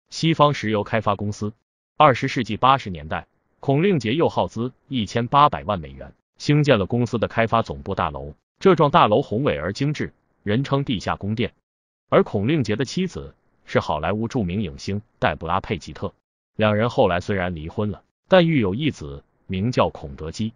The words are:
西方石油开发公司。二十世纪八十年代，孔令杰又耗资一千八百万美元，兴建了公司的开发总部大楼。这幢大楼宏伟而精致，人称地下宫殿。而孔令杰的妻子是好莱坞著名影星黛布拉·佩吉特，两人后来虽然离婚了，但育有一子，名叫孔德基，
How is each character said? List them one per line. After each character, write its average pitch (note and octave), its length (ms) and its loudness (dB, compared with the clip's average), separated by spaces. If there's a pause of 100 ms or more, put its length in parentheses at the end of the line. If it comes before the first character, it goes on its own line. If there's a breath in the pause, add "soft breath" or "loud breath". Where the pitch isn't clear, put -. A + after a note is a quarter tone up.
西 D#3+ 240 0
方 D3 200 4
石 G#2+ 160 -4
油 G#2 140 0
开 A2+ 180 -2
发 G#2 140 0
公 G#2 160 -4
司。 G#2 200 -6 (460)
二 D3 160 6
十 C3+ 140 -4
世 C3 160 -2
纪 G2+ 140 -6
八 C3 200 4
十 G#2+ 140 -8
年 D#2 160 -10
代， E2+ 200 -6 (320)
孔 C#3 220 0
令 F#3 180 2
杰 A2+ 140 -2
又 D3 160 2
耗 G2 180 0
资 A#2+ 240 -6 (160)
一 A#2 200 -2
千 A#2+ 200 -2
八 C#3+ 220 4
百 D2 140 -8
万 F#2+ 160 -2
美 C#2+ 120 -12
元， C2+ 220 -18 (240)
兴 D3 260 2
建 C3+ 140 6
了 F#2+ 80 2
公 A#2 220 0
司 A#2+ 100 -2
的 G2+ 100 0
开 A2+ 200 0
发 A2+ 160 2
总 C#2+ 180 -10
部 F#2+ 140 -6
大 E2+ 160 -2
楼。 C#2+ 240 -12 (240)
这 F#3 160 6
幢 D3 160 4
大 D3+ 160 6
楼 A2 160 4
宏 A#2 200 -4
伟 F#2 140 0
而 E2 160 -4
精 C#3+ 200 -2
致， A2 200 -6 (300)
人 A2 200 0
称 C#3 200 -2
地 A#2+ 160 -4
下 E2+ 160 -2
宫 G2+ 180 -4
殿。 A2 200 -2 (560)
而 F#3+ 140 6
孔 G#2+ 240 -2
令 D3+ 160 2
杰 G#2 120 -2
的 C3 100 -2
妻 F#3 220 -4
子 C#2 280 -14 (300)
是 - 140 0
好 D#2+ 200 -2
莱 E2+ 140 0
坞 A2 140 -4
著 A#2+ 160 -2
名 F2+ 180 -2
影 D2 180 -8
星 G2+ 220 -6 (180)
黛 F2+ 160 0
布 E2 100 -10
拉· E2+ 140 0
佩 G2+ 180 -6
吉 D#2 140 -14
特， E2+ 220 -10 (420)
两 G#2+ 200 2
人 A2+ 140 0
后 A#2 180 4
来 F2 120 0
虽 G#2 160 -4
然 F2+ 180 -2
离 D#2 140 -10
婚 G#2 240 -4
了， - 100 -12 (260)
但 F3+ 200 6
育 D#3+ 120 2
有 F#2+ 160 0
一 C#3 160 -2
子， C#2+ 320 -10 (220)
名 F#2+ 260 -2
叫 G#2+ 180 2
孔 C#2+ 260 -14
德 D#2 160 -10
基， A2+ 240 -6